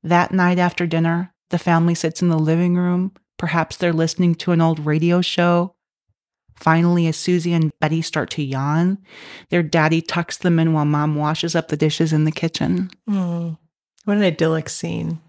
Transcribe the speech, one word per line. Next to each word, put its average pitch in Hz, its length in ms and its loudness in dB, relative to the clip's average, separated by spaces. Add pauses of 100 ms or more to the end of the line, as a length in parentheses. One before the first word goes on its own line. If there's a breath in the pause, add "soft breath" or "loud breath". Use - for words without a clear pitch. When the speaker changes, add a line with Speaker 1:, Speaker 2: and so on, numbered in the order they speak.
Speaker 1:
That 175 300 2
night 180 260 2
after 175 280 0
dinner, 165 480 0 (160)
the 175 80 -2
family 170 360 2
sits - 280 -4
in 175 60 2
the 165 100 2
living 165 360 2
room. 180 380 0 (240)
Perhaps 160 400 -4
they're 175 160 0
listening 165 440 0
to - 160 -2
an 165 80 2
old 160 260 0
radio 165 340 2
show. 175 540 0 (800)
Finally, 170 500 2
as 160 100 -2
Susie 175 380 0
and 160 160 2 (100)
Betty 160 220 -2
start 139 280 -4
to - 120 -6
yawn, 147 560 0 (520 loud breath)
their 175 120 2
daddy 160 400 2
tucks - 340 -6
them 170 220 2
in 160 160 4
while 151 120 2
Mom 147 300 0
washes 160 380 -4
up 165 140 -2
the 151 80 -4
dishes 156 360 0
in 156 120 2
the 156 80 0
kitchen. 175 580 -2 (180)
Speaker 2:
Mm. 170 500 -4 (460)
What 202 140 0
an 214 40 2
idyllic 160 460 0
scene. 160 600 -6